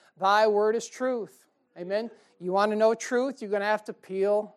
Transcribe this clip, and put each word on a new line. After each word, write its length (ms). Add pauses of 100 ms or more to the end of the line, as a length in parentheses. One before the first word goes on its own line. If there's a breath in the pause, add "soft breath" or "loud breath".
(180 soft breath)
Thy 280
word 280
is 140
truth. 560 (320)
Amen? 340 (300 soft breath)
You 120
want 200
to 40
know 180
truth, 480
you're 80
gonna 160
have 180
to 80
peel 640